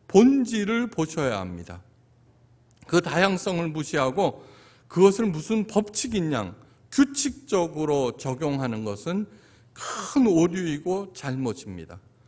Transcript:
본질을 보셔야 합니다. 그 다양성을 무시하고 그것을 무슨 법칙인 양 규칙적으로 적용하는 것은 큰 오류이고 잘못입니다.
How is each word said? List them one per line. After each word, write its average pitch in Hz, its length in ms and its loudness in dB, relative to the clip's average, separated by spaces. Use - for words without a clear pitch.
본질을 226 800 4
보셔야 151 520 -2
합니다. 90 420 -10
그 170 140 4
다양성을 175 680 0
무시하고 151 760 -2
그것을 196 380 4
무슨 202 400 -2
법칙인 208 680 -2
양 104 240 -4
규칙적으로 156 1300 0
적용하는 135 680 -4
것은 170 400 -4
큰 - 540 0
오류이고 180 840 0
잘못입니다. 104 840 -8